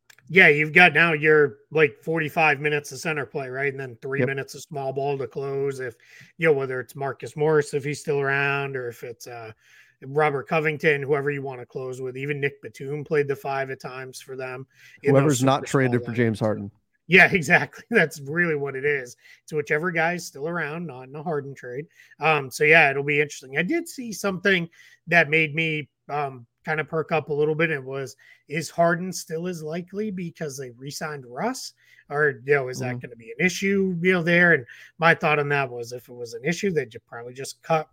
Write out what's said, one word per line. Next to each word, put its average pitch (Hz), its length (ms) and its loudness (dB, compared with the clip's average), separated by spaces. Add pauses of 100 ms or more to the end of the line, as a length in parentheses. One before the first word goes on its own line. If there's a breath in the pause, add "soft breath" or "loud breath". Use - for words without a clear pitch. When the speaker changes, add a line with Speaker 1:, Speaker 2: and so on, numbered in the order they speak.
(280)
Speaker 1:
Yeah, 180 200 8
you've 151 240 4
got 175 220 8
now 165 180 4
your, 151 460 4 (120)
like, 156 320 2
forty-five 156 560 0
minutes 147 320 -2
of 131 80 -12
center 147 280 -4
play, 135 220 -8
right? 135 220 -4
And 135 80 -6
then 127 220 -10
three 135 200 -4
Speaker 2:
Yep. 123 80 2
Speaker 1:
minutes 135 260 -6
of 143 80 -16
small 135 320 -8
ball 143 240 -2
to 127 100 -6
close. 139 500 -4
If, 127 160 -8 (440 loud breath)
you 165 100 4
know, 151 60 8
whether 131 260 -2
it's - 160 -12
Marcus 135 400 -8
Morris, 151 380 2
if 135 100 -4
he's 143 160 -6
still 143 180 -2
around, 139 580 0
or 123 120 -6
if 117 160 -14
it's, 120 220 -14
uh, 117 260 -14 (500 soft breath)
Robert 139 460 0
Covington, 151 540 2
whoever 139 280 0
you 143 120 -4
wanna 127 240 -10
close 127 340 -10
with. 127 160 -8
Even 143 240 -6
Nick 139 220 -2
Batum 143 420 -10
played 147 240 0
the 139 80 -2
five 135 340 -6
at 131 80 -12
times 131 420 -14
for 135 160 -14
them 131 300 -10 (360 soft breath)
in 139 100 4
those 135 80 6
Speaker 2:
Whoever's 139 240 4
not 135 160 4
Speaker 1:
super - 60 -8
small - 40 -8
Speaker 2:
traded 127 340 2
for 120 80 -8
James 110 260 2
Speaker 1:
lineups. 120 60 -2
Speaker 2:
Harden. 104 260 -2 (400)
Speaker 1:
Yeah, 175 160 8
<laughs> - 60 2
exactly. 160 560 0
That's 165 320 2
really 160 340 -2
what 139 220 -4
it 131 80 -4
is. 135 320 -2 (260 soft breath)
It's - 120 -12
whichever 151 360 -2
guy's 170 360 -2
still 139 200 -10
around, 165 400 -6
not 131 220 -14
in 135 80 -14
a 156 60 -10
Harden 139 320 -6
trade. 131 320 -12 (340 soft breath)
Um, 147 300 2
so, - 140 -2
yeah, 151 260 8
it'll 139 120 -2
be 147 200 0
interesting. 143 340 -10
I 156 60 0
did 330 260 -4
see 240 240 -12
something 190 560 0 (380 soft breath)
that 165 240 4
made 156 240 2
me, 156 340 -2 (220)
um, 139 340 -6 (220)
kind 156 140 -2
of 151 60 -4
perk 156 240 -4
up 160 200 0
a - 20 -4
little 151 220 2
bit. 160 160 0
It 139 120 -4
was, 135 320 -8 (320 soft breath)
is 151 220 -6
Harden 170 420 2
still 170 380 -8
as 170 140 -8
likely 180 480 -8
because 170 480 -8
they 131 140 -12
re-signed 143 540 -12
Russ? 170 460 -6 (380 soft breath)
Or, 143 340 2
you 143 120 4
know, 131 120 0
is 127 120 -8
that 127 160 -4
Speaker 2:
Mm-hmm. - 20 -8
Speaker 1:
gonna 123 180 -16
be 113 220 -16
an 165 80 4
issue, 190 560 0
you 185 100 4
know, 180 100 2
there? 175 300 6
And 135 140 2 (320 loud breath)
my 165 160 6
thought 151 240 2
on 143 100 0
that 139 220 0
was 120 220 -10
if 123 180 -14
it 123 40 -18
was 120 200 -12
an 117 100 -10
issue, 175 260 -2
they'd 135 200 -2
ju-, 117 80 -16 (100)
probably 120 240 -16
just 131 300 -14
cut 156 300 -2